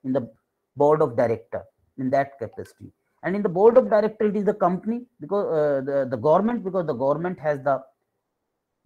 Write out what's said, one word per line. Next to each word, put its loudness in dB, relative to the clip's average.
in -4
the -2
board 4
of 0
director -2
in -4
that -2
capacity. -14
And -4
in -4
the -2
board 6
of 4
director, 0
it 0
is -2
the 2
company, -2
because, -4
uh, 0
the, -2
the -4
government, 2
because -4
the -4
government -2
has -4
the 0